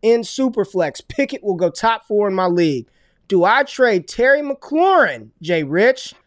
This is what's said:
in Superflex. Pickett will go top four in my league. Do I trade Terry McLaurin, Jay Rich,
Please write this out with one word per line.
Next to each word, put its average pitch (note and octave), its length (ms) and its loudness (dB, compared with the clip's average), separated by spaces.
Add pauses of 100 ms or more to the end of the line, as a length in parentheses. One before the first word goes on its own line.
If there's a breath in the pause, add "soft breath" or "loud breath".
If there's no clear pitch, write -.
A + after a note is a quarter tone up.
in A#3 220 2
Superflex. F#3+ 840 -4
Pickett C#4 360 -6
will G3 140 -4
go E3+ 120 0
top A3+ 380 -4
four G#3 220 0
in F#3+ 40 -2
my F#3 140 0
league. E3 420 0 (400)
Do F3 160 2
I A#3 200 4
trade A3 440 0
Terry C4+ 320 2
McLaurin, C#4+ 920 0 (100)
Jay D#3+ 220 -2
Rich, F#3+ 500 0 (120)